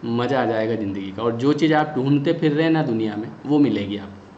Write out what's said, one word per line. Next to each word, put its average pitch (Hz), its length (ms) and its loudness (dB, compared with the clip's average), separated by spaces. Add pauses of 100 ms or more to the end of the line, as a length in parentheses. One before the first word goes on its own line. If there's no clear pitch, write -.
मज़ा 123 380 0
आ - 20 0
जाएगा 113 300 0
ज़िंदगी 98 380 -6
का। 104 100 -8
और 117 100 0
जो 127 200 2
चीज़ 151 220 2
आप 151 220 0
ढूंढते 143 360 2
फिर 160 200 2
रहे 156 120 2
हैं 165 60 2
ना 160 120 2
दुनिया 110 340 -2
में, 110 160 -8 (140)
वो 147 120 2
मिलेगी 104 380 2
आपको। - 420 -14